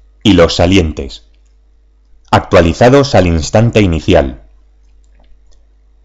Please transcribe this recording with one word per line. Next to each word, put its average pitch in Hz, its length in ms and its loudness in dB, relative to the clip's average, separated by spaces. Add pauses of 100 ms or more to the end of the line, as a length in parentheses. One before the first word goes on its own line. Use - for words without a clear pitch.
(220)
y 101 120 2
los 85 220 2
salientes, 85 720 -4 (1040)
actualizados 120 840 0
al 92 120 2
instante 107 540 -2
inicial. 80 680 -2 (1600)